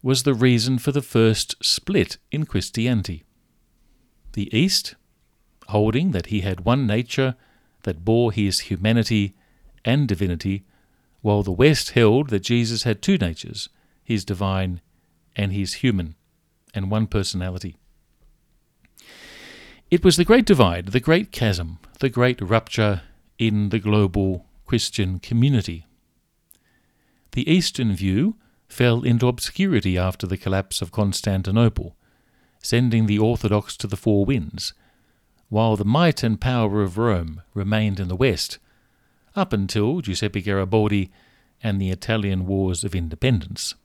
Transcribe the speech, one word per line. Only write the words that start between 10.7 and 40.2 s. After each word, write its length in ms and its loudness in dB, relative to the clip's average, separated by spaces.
while 220 2
the 100 -2
West 380 2
held 400 4
that 100 0
Jesus 440 -2
had 180 -2
two 160 2
natures, 500 -6
his 220 -4
divine 560 -4
and 160 -2
his 220 -4
human, 400 -2
and 180 -6
one 160 0
personality. 680 -6
It 120 2
was 140 6
the 80 4
great 220 6
divide, 400 4
the 140 0
great 320 0
chasm, 480 -2
the 100 0
great 320 0
rupture 640 0
in 320 0
the 100 -2
global 680 0
Christian 540 -2
community. 680 0
The 200 -2
Eastern 420 0
view 420 0
fell 360 2
into 260 2
obscurity 720 0
after 280 -2
the 120 -4
collapse 420 -4
of 120 -8
Constantinople, 1000 0
sending 420 2
the 140 2
Orthodox 580 0
to 100 -10
the 120 -6
four 260 2
winds, 480 -4
while 260 2
the 80 -2
might 380 2
and 180 0
power 400 0
of 160 -2
Rome 460 -2
remained 480 -2
in 80 -4
the 80 -4
West, 420 -2
up 160 -2
until 480 0
Giuseppe 400 -4